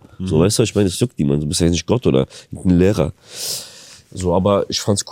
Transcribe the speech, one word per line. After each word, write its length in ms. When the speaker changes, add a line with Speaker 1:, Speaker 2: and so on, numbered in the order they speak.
Speaker 1:
So, 120
Speaker 2:
Mhm. 40
Speaker 1:
weißt 180
du, 60
ich 100
meine, 140
das 100
juckt 180
niemand, 280
du 20
bist 140
ja 100
nicht 160
Gott 220
oder 180
ein 180
Lehrer. 420
So, 220
aber 340
ich 120
fand's 320